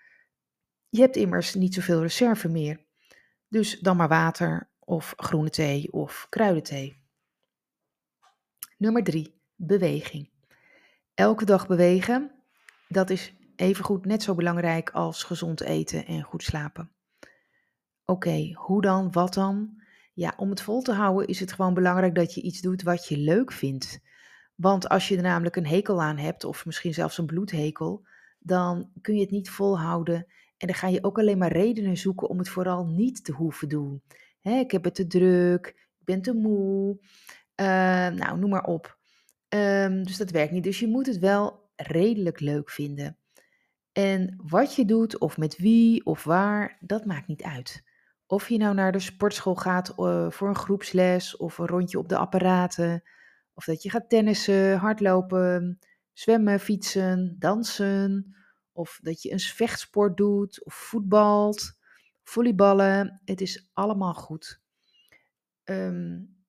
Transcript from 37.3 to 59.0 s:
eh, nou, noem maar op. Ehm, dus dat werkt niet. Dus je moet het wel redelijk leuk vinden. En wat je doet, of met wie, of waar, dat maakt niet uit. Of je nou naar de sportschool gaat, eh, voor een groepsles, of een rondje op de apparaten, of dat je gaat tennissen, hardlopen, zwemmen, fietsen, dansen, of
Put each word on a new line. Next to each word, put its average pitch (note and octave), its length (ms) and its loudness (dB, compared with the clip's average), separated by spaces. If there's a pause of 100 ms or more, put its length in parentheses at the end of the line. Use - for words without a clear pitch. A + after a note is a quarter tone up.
eh, G3 100 -2 (420)
nou, F3+ 320 -4
noem G3+ 100 0
maar G3 140 0
op. - 340 -6 (500)
Ehm, G3 560 2
dus F#3 140 -8
dat F#3 140 -6
werkt D3+ 200 2
niet. F3+ 120 -2
Dus F#3+ 160 -4
je A#3 80 -2
moet B3+ 180 0
het A3+ 140 -2
wel G3+ 560 0
redelijk F3+ 640 0
leuk D3 300 -4
vinden. C#3+ 480 -10 (720)
En F#3+ 560 0
wat A3+ 280 2
je B3 100 2
doet, A3 320 2
of - 200 -2
met D#3 200 -2
wie, A3+ 480 6
of D#3 180 -2
waar, G3+ 560 0
dat G#3+ 260 -6
maakt D3+ 220 -8
niet D3+ 160 -10
uit. - 400 -12 (440)
Of G3+ 220 -2
je A#3 80 0
nou G#3 180 2
naar F#3+ 160 2
de F#3+ 80 0
sportschool F#3+ 560 -2
gaat, F#3 340 -2
eh, F3 400 0
voor G3 180 -4
een G3+ 80 0
groepsles, F3+ 800 0
of E3+ 200 -8
een E3+ 100 -6
rondje F3+ 320 -2
op E3+ 100 -6
de F3 80 0
apparaten, F3+ 840 0 (500)
of - 120 -18
dat D#3+ 180 -4
je G3 60 -8
gaat A3+ 200 -4
tennissen, G3 680 4
hardlopen, F#3 1040 2 (340)
zwemmen, G#3+ 460 4
fietsen, F#3 800 -2
dansen, G3 960 0 (380)
of - 280 -10